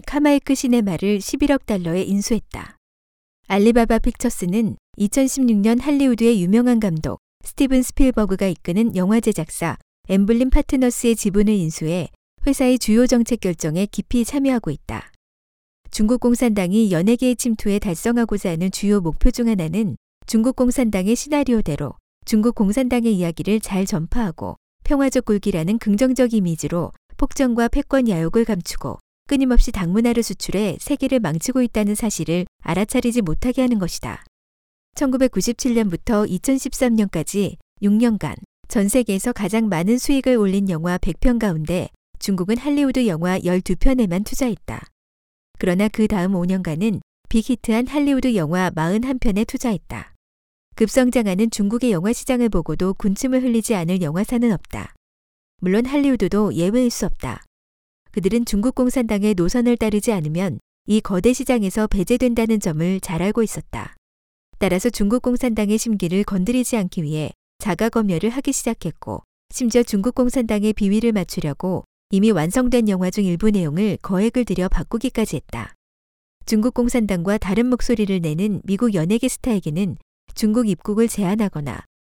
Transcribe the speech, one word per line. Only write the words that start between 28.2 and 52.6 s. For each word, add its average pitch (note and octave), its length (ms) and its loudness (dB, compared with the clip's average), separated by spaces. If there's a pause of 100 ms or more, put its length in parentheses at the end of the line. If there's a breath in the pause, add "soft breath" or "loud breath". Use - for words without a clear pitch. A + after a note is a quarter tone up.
감추고 - 540 -6 (280)
끊임없이 B3+ 440 4
당문화를 A3 520 0
수출해 F#3+ 560 -4
세계를 C4+ 420 0
망치고 F#3+ 400 -2
있다는 G#3+ 340 -2
사실을 F3+ 500 -2 (180)
알아차리지 A#3 580 0
못하게 A#3+ 400 0
하는 B3 180 2
것이다. - 460 -6 (720)
천구백구십칠 B3+ 800 0
년부터 G#3 520 0
이천십삼 B3+ 720 -2
년까지 G3 600 -2 (240)
육 G3+ 120 2
년간 G#3+ 420 0 (320)
전 G3+ 220 0
세계에서 A#3 440 0
가장 G#3+ 360 -2
많은 F#3 280 0
수익을 C4 380 2
올린 G3 340 2
영화 F3 280 -2
백 - 240 -4
편 A#3+ 180 2
가운데 E3+ 480 -2 (320)
중국은 F#3+ 380 -2
할리우드 C4+ 500 0
영화 F3+ 360 -2
열두 F3+ 340 -2
편에만 G#3+ 480 2
투자했다. - 600 -6 (720)
그러나 F#3 280 2
그 G#3+ 200 0
다음 G3 280 0
오 F3 100 -2
년간은 F#3 560 -2 (280)
빅히트한 A#3 580 0
할리우드 C4+ 480 0
영화 F3 400 0
마흔한 A3 420 0
편에 G#3+ 280 2
투자했다. - 680 -6 (600)
급성장하는 A3+ 760 2
중국의 A3+ 420 -2
영화 F#3+ 220 0
시장을 A#3+ 360 0
보고도 F3+ 440 -2